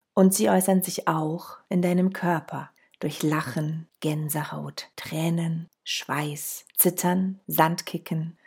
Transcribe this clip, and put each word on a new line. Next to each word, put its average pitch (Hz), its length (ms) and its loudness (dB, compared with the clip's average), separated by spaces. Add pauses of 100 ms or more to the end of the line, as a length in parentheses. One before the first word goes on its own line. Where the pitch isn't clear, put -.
(140)
Und 190 200 6
sie 214 160 2
äußern 190 320 4
sich - 240 -4
auch 160 520 -2 (100)
in 180 120 2
deinem 180 320 4
Körper 160 580 -2 (280)
durch - 240 -4
Lachen, 156 640 -2 (140)
Gänsehaut, 151 960 -4
Tränen, 165 720 -2 (160)
Schweiß, - 840 -6 (100)
Zittern, 185 720 2
Sandkicken, 165 880 0 (100)